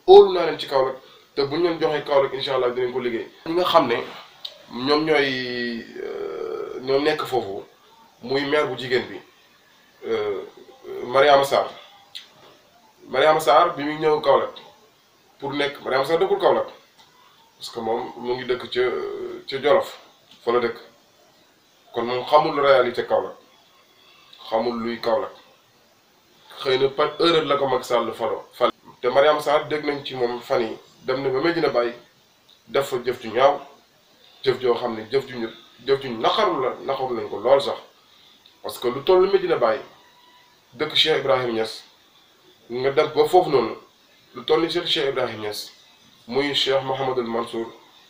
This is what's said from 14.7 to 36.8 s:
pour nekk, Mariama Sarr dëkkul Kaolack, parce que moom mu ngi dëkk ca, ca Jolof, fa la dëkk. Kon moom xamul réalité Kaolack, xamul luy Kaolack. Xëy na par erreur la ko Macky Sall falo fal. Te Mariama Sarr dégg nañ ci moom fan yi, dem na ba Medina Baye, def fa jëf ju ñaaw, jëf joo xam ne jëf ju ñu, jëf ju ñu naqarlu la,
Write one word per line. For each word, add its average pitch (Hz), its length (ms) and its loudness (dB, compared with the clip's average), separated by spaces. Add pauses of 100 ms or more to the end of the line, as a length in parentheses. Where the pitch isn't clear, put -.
pour 139 140 -8
nekk, 143 320 -2
Mariama 131 220 0
Sarr 165 120 2
dëkkul 190 220 2
Kaolack, 131 260 2 (920)
parce - 120 -16
que 120 100 -10
moom 117 360 -4
mu 120 180 -4
ngi 127 100 -6
dëkk 120 280 -4
ca, 123 80 0 (680)
ca 135 140 -6
Jolof, 139 360 2 (440)
fa 117 100 0
la 120 80 2
dëkk. 117 160 -2 (1160)
Kon 117 120 -4
moom 123 220 -4
xamul 151 340 2
réalité 123 460 2
Kaolack, 104 300 -2 (1120)
xamul 117 340 -2
luy 117 180 -6
Kaolack. 110 320 -2 (1300)
Xëy 131 180 0
na 135 100 2
par 151 320 0
erreur 160 240 4
la 143 120 0
ko 139 120 -2
Macky 127 160 0
Sall 113 300 -2
falo 107 380 -6
fal. 117 180 0 (300)
Te 123 80 -2
Mariama 143 320 4
Sarr 147 280 2
dégg 147 160 -4
nañ 139 200 -4
ci 135 120 -10
moom 120 240 -2
fan 127 220 0
yi, 110 140 -6 (280)
dem 131 180 -4
na 139 60 -2
ba 131 120 0
Medina 160 280 0
Baye, 120 260 0 (720)
def 135 220 -2
fa 135 160 -4
jëf 120 180 -4
ju 113 80 -10
ñaaw, 135 300 4 (800)
jëf 123 180 0
joo 123 140 2
xam 117 220 -4
ne 110 140 -10
jëf 135 180 -2
ju 123 100 -12
ñu, 113 100 -6 (380)
jëf 135 160 2
ju 135 60 -8
ñu 113 100 -6
naqarlu 170 440 0
la, 117 120 -2 (100)